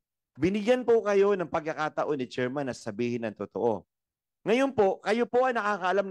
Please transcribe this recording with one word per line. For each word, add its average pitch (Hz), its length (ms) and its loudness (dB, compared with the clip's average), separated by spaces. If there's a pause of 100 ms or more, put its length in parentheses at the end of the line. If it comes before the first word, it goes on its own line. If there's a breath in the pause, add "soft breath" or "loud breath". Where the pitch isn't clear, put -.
(380)
Binigyan 208 480 0
po 233 160 4
kayo 202 320 4
ng 175 160 -4
pagkakataon 156 640 -4
ni 127 160 -4
Chairman 131 400 -4
na 117 80 -8
sabihin 117 480 -4
ang 104 80 -6
totoo. 101 560 -4 (560)
Ngayon 254 240 2
po, 196 320 2
kayo 233 240 0
po 247 240 2
ang 240 80 -2
nakakaalam 196 540 0